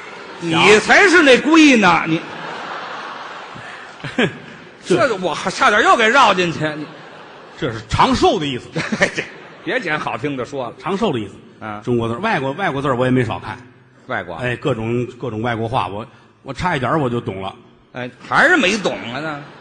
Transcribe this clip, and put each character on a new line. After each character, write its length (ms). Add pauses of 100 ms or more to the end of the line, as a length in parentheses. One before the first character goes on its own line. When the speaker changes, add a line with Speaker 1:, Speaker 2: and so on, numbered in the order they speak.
(420)
Speaker 1:
你 380
才 280
是 160
那 160
龟 380
呢， 300
你。 140 (1900)
Speaker 2:
<laughs> 140 (560)
这 220
Speaker 1:
这 80
我 180
还 160
差 200
点 120
又 140
给 120
绕 260
进 180
去， 240
你。 100 (720)
Speaker 2:
这 140
是 160
长 260
寿 240
的 80
意 140
思。 120
Speaker 1:
<laughs> 440
这 80 (400)
别 160
捡 180
好 200
听 180
的 80
说 260
了。 80
Speaker 2:
长 180
寿 160
的 80
意 80
思。 380
Speaker 1:
啊。 180
Speaker 2:
中 140
国 100
字 80
儿， 40
外 200
国， 120
外 180
国 120
字 80
儿 60
我 100
也 60
没 120
少 160
看。 180 (500)
Speaker 1:
外 160
国？ 120
Speaker 2:
哎， 220
各 180
种， 300 (120)
各 140
种 100
外 140
国 120
话， 200
我， 180 (380)
我 100
差 220
一 40
点 120
儿 80
我 100
就 100
懂 220
了。 140 (380)
Speaker 1:
哎， 160 (100)
还 300
是 80
没 200
懂 200 (160)
啊 60
呢？ 240 (180)